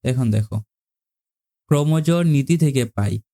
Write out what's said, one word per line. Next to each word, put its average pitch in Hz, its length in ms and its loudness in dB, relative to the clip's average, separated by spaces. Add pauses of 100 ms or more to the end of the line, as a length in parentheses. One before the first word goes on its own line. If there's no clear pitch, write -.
এখন 127 220 -2 (100)
দেখো, 107 200 -4 (1120)
ক্রমজোড় 156 580 0 (100)
নীতি 139 280 0
থেকে 131 200 0 (120)
পাই 104 180 -2 (200)